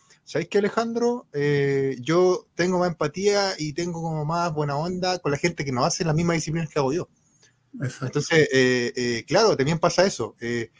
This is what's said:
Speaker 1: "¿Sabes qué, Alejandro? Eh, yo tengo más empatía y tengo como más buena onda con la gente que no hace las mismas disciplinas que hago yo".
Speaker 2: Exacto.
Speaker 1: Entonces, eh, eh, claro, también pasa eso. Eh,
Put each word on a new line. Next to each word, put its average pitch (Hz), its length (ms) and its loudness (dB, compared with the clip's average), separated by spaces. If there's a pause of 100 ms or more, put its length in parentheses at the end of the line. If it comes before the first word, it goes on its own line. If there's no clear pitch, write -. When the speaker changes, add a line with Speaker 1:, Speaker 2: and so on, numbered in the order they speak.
(240)
Speaker 1:
"¿Sabes 165 260 -4
qué, 247 100 0
Alejandro? 233 720 -2
Eh, 139 680 0
yo 180 540 2
tengo 180 240 0
más 180 100 0
empatía 190 720 0
y 151 140 -4
tengo 170 280 -6
como 156 240 -4
más 170 280 -2
buena 147 240 -2
onda 180 420 -4
con 147 120 -2
la 143 60 0
gente 170 260 -2
que 139 80 -4
no 127 140 2
hace - 200 -2
las 156 100 2
mismas 170 220 2
disciplinas 160 320 -4
que 156 100 -2
hago 135 140 2
yo". 175 140 -4 (760)
Speaker 2:
Exacto. 131 260 -6
Speaker 1:
Entonces, 147 440 2
eh, 127 440 4
eh, 120 320 -2
claro, 185 300 4
también 156 220 0
pasa 180 260 2
eso. 113 340 -4
Eh, 120 400 -4